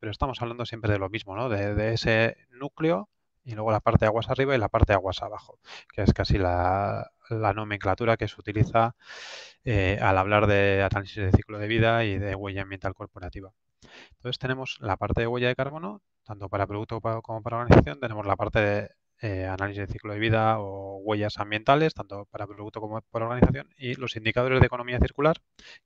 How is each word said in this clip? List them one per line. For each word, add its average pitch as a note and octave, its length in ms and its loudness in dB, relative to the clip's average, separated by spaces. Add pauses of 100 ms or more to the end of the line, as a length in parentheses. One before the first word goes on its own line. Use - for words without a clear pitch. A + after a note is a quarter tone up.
pero A2 100 -8
estamos B2 320 -4
hablando A#2 240 -6
siempre A2+ 240 -2
de G#2 80 4
lo G2 100 -2
mismo, G2 280 -8
¿no? B2 120 -2
De, G#2 280 -2
de G#2+ 180 0
ese A2+ 420 2 (140)
núcleo D#3+ 580 -2 (360)
y A#2+ 100 -12
luego G#2+ 160 -2
la G#2+ 80 4
parte A2 220 4
de A2 80 4
aguas A2 200 2
arriba C3+ 280 2
y - 20 6
la G#2 100 0
parte A2+ 240 4
de - 20 6
aguas F#2+ 280 0
abajo, - 380 -12 (340)
que G#2+ 80 -2
es G2 100 4
casi - 240 2
la, F#2+ 760 0 (180)
la A2 220 0
nomenclatura G#2 640 0
que A2 100 -4
se - 140 -10
utiliza, A2+ 560 2 (680)
eh, G2+ 380 2
al G2 160 4
hablar G#2 300 4
de G2+ 340 4
análisis G2+ 400 -2
de F#2+ 80 0
ciclo G#2 280 2
de G#2 100 -4
vida A2+ 360 4
y G2 140 -2
de G2 160 -4
huella G2 280 -6
ambiental G2 320 -8
corporativa. G2 580 -14 (640)
Entonces - 240 -8
tenemos C3 400 -6
la G2 160 -2
parte G2+ 240 -2
de A#2 80 0
huella B2 180 -2
de B2+ 80 0
carbono, D#3 480 -8 (220)
tanto G2+ 240 -12
para G2 180 -2
producto G#2 340 -6
pa-, A2+ 220 -4
como A2+ 180 -8
para A#2 180 -6
organización, C#3 420 4
tenemos A2 260 -6
la G2 80 2
parte G#2+ 240 2
de, G#2 320 2 (320)
eh, F#2+ 240 -4
análisis G2 400 -4
de - 60 -8
ciclo G#2+ 200 -10
de G#2 60 -6
vida A2 400 2
o G2 400 -10
huellas G#2 400 -2
ambientales, A2+ 560 2
tanto G2+ 320 -12
para G#2 200 -12
producto G#2 340 -12
como G#2+ 200 -8
para A2+ 260 -6
organización, B2 520 2
y B2+ 160 -6
los B2+ 220 -8
indicadores B2 440 2
de B2 60 6
economía B2 320 -4
circular, C#3 380 2 (500)